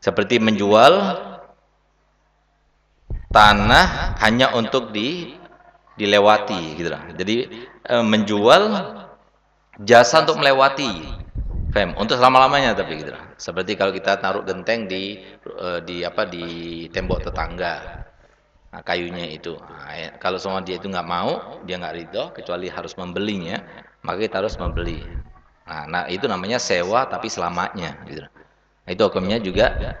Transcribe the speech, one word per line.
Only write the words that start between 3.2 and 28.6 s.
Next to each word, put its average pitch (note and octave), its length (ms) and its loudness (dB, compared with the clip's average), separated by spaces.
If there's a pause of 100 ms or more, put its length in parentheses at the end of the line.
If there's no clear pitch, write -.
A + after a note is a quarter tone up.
tanah A2 880 6
hanya A#2 400 4
untuk A#2 320 -2
di, C3+ 480 -6 (560)
dilewati G2+ 800 4
gitu E2 160 -4
lah. D2+ 240 -10
Jadi, G2 220 -2 (500)
eh, A#2+ 160 2
menjual G#2+ 600 6 (1200)
jasa A#2+ 400 8
untuk D3+ 160 0
melewati, C3+ 760 2 (500)
fem, F#2+ 240 0
untuk A#2 240 -2
selama-lamanya C3 560 6
tapi E2+ 240 -4
gitu C#2+ 160 -10
lah. - 240 -18
Seperti F2+ 400 -6
kalau F#2+ 160 2
kita G2 240 0
taruh G2 240 -4
genteng F#2+ 480 -4
di, F#2+ 320 -8 (240)
eh, F2+ 400 -8
di F2 160 -8
apa, F2 240 -4
di E2+ 640 -10
tembok F2+ 400 -4
tetangga. E2+ 760 -8 (680)
Nah, E2+ 80 -16
kayunya F2 480 -6
itu. D#2 240 -12
Nah, D2+ 400 -18
ya, D#2+ 240 -12
kalau F#2 220 -4
semua F#2+ 240 -4
dia F2+ 160 -8
itu F#2+ 100 -10
nggak F2+ 160 -6
mau, F2+ 560 -4
dia F2+ 160 -8
nggak E2 160 -10
ridho, E2+ 400 -10
kecuali F2+ 380 -8
harus - 240 -12
membelinya, F#2 680 -6 (380)
maka F2 160 -8
kita G2 240 -4
harus G#2+ 160 -4
membeli. E2+ 480 -6 (640)
Nah, D#2 180 -10
nah, E2+ 220 -4
itu F#2+ 160 -6
namanya G#2 320 -2
sewa G2+ 480 0
tapi G#2 240 -8
selamanya F2 800 -6
gitu. D2 160 -14 (560)